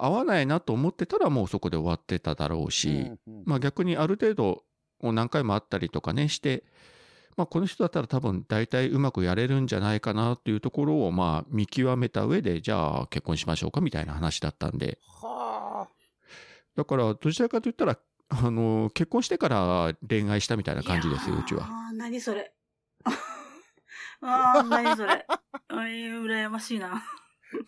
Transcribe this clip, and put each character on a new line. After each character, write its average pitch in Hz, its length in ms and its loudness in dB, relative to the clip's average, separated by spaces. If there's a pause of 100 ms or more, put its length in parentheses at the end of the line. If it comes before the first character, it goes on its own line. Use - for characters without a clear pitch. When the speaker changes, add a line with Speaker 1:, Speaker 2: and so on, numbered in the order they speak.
Speaker 1:
合 131 60 4
わ 233 120 2
な 214 160 2
い 139 60 2
な 151 140 2
と - 140 -2
思 131 160 2
っ - 40 -2
て - 120 -4
た 381 120 0
ら 370 120 4
も 127 160 2
う - 20 -2
そ 98 120 -2
こ 87 120 -2
で 85 60 0
終 80 100 0
わ 85 80 2
っ - 80 -2
て 90 160 -2
た 78 160 -2
だ 73 120 -2
ろ 80 200 -2
う - 40 -4
し、 - 180 0 (360)
Speaker 2:
う 110 60 -18
ん、 110 80 -16
う - 20 -16
ん。 - 40 -16
Speaker 1:
ま 147 100 0
あ、 131 40 2
逆 139 240 0
に 175 140 0
あ 151 80 2
る 185 140 0
程 220 160 2
度、 104 280 0 (380)
も 123 80 0
う 113 40 2
何 113 160 0
回 151 140 0
も 104 120 2
会 107 40 2
っ - 80 -10
た - 120 -2
り 85 100 -2
と - 120 -6
か - 120 -2
ね、 143 160 2
し - 100 -4
て、 131 240 -2 (760)
ま 180 60 2
あ、 165 40 -6
こ 170 140 0
の 196 60 2
人 - 180 0
だ - 20 4
っ - 20 0
た 160 120 -2
ら 117 60 -4
多 131 120 0
分 98 260 -2
大 110 220 0
体 127 220 0
う 135 100 2
ま 139 140 2
く 92 100 0
や 90 100 2
れ 113 140 2
る 135 140 2
ん 131 60 0
じ 120 60 -4
ゃ 101 60 2
な 104 160 2
い 104 60 -2
か 107 120 -2
な 113 200 2
っ 120 80 -10
て 113 100 -2
い 107 40 2
う 107 40 0
と 123 120 -4
こ 147 140 0
ろ 147 220 2
を、 85 60 2
ま 87 320 2
あ、 - 40 -20
見 107 180 0
極 127 280 2
め 123 140 0
た 104 160 -2
上 156 160 2
で、 90 180 0
じ 107 140 -4
ゃ 80 300 0
あ - 40 -10
結 - 180 -6
婚 82 120 0
し - 100 -6
ま 80 80 0
し 78 80 -4
ょ 82 60 -2
う - 20 -10
か - 80 -2
み 170 120 0
た 80 100 -4
い 78 40 -4
な 78 80 -8
話 76 280 -2
だ 78 80 -2
っ 71 40 -6
た - 160 -6
ん - 80 -4
で。 65 300 -4
Speaker 2:
は 214 800 -8
あ。 - 20 -20 (840)
Speaker 1:
だ 151 80 0
か 139 140 0
ら、 113 160 4
ど 151 180 0
ち - 80 -2
ら 240 80 4
か 233 120 0
と - 20 -6
言 233 120 -2
っ - 40 -20
た - 80 2
ら、 147 120 2 (300)
あ 120 240 2
の、 110 420 2
結 - 160 0
婚 233 140 2
し - 60 -4
て 359 80 0
か - 100 2
ら 90 460 2 (120)
恋 107 240 0
愛 104 120 2
し - 60 -2
た 117 100 0
み 101 80 -4
た 76 80 -2
い - 20 -2
な 69 80 -4
感 87 160 0
じ 80 100 0
で 71 80 0
す - 120 -6
よ、 - 60 -2
Speaker 3:
い - 20 -2
や 76 60 0
ー、 - 20 -12
Speaker 1:
う - 20 -12
ち - 80 -2
は。 - 140 -6 (240)
Speaker 3:
何 233 260 -6
そ 233 160 -4
れ。 - 180 -10 (840)
<laughs> - 800 -20
あ 254 460 6
ー、 - 20 -6
何 240 300 4
そ 214 80 -2
れ。 - 200 2
<laughs> - 60 -2 (380)
あ - 60 -6
ー、 226 460 -6
羨 220 280 -2
ま 220 100 -4
し 226 160 -6
い 214 40 -2
な。 185 220 -6 (680)